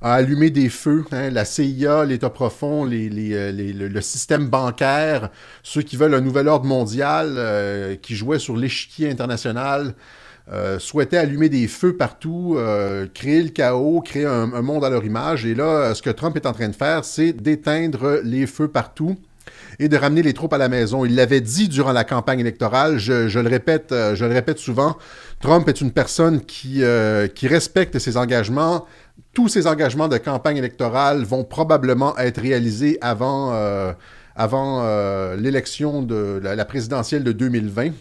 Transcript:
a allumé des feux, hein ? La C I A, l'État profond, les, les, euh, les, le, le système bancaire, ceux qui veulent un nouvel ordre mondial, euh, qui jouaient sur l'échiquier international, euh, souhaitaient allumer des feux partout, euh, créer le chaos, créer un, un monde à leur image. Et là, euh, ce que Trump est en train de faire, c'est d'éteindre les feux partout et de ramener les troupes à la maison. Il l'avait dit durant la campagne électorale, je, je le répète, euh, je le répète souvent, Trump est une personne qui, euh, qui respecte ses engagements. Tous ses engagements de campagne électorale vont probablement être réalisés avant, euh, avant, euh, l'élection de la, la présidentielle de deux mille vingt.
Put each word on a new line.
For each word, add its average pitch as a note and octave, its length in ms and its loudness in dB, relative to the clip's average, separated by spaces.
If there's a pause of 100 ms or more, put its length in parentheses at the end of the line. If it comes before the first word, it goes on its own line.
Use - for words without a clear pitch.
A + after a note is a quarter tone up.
a A#2+ 100 2
allumé C#3+ 380 4
des C3+ 180 2
feux, D3+ 440 0
hein ? C3+ 180 -4
La A2 160 0
C - 180 -2
I C#3 220 -2
A, D3+ 180 4
l'État C3 240 -2
profond, C#3+ 560 -2
les, A#2 240 -4
les, G#2+ 240 -4
euh, G2+ 200 -2
les, G2+ 200 -6
le, G2 160 -6
le G2+ 140 -4
système D3 460 -2
bancaire, C3+ 840 0 (320)
ceux - 180 -6
qui C3+ 160 -6
veulent D3+ 180 4
un C3 60 4
nouvel C3+ 260 2
ordre C#3+ 200 2
mondial, C#3 720 0
euh, G2+ 600 -2
qui - 180 -12
jouaient A#2+ 240 -2
sur C3 160 -6
l'échiquier C3 560 -4
international, B2 840 -4 (580)
euh, F#2+ 260 -4
souhaitaient D3 380 -2
allumer D#3 320 2
des C3 180 2
feux F3+ 300 0
partout, E3+ 600 -4
euh, G2+ 540 -2
créer D3 300 2
le D#3+ 60 -2
chaos, C#3+ 540 0
créer D3 240 -4
un, A#2+ 260 0
un A#2+ 100 -4
monde C#3+ 220 -2
à C3 60 2
leur A#2+ 160 0
image. A#2+ 400 -2
Et A2+ 80 0
là, C3 100 0
euh, D3+ 300 2
ce - 80 -10
que - 80 -2
Trump D3+ 260 -2
est D3 100 -4
en B2 60 0
train A2 160 -4
de G2+ 80 -6
faire, D3+ 300 -2
c'est E3 260 0
d'éteindre D3+ 880 0
les B2+ 240 0
feux D3+ 220 -2
partout D3+ 480 -2 (600)
et D3 100 2
de D3 80 4
ramener C#3+ 240 4
les D3 140 4
troupes D3+ 180 -4
à D3 60 2
la C3 100 4
maison. B2 380 0
Il A#2+ 80 2
l'avait B2+ 260 6
dit C3 260 0
durant C3+ 260 2
la A#2 120 2
campagne C3 340 -2
électorale, B2 600 2
je, A2+ 300 2
je G#2 100 0
le A#2 100 2
répète, C#3+ 440 0
euh, A2 220 2
je G#2+ 120 -2
le A#2 80 2
répète B2+ 240 0
souvent, C#3 400 0 (420)
Trump D#3+ 280 4
est F#3 120 0
une C3 100 0
personne D#3+ 520 2
qui, C3 400 -4
euh, A2 460 2
qui B2+ 200 -4
respecte E3 500 2
ses A#2 200 -2
engagements. B2+ 680 0 (480)
Tous A#3+ 160 4
ses F3+ 180 2
engagements D#3 420 2
de B2+ 100 2
campagne C#3+ 400 -2
électorale C3 680 0
vont B2+ 200 -2
probablement C#3 720 2
être B2 240 -2
réalisés B2 580 0
avant, B2+ 540 -2
euh, G2+ 380 -2 (440)
avant, C3 460 0
euh, G2 540 0
l'élection C#3 680 -2
de G#2+ 400 -2
la, G2 120 -4
la G#2+ 120 -2
présidentielle C3 580 -4
de A#2+ 80 2
deux A#2 160 0
mille A2 220 0
vingt. A#2+ 300 -2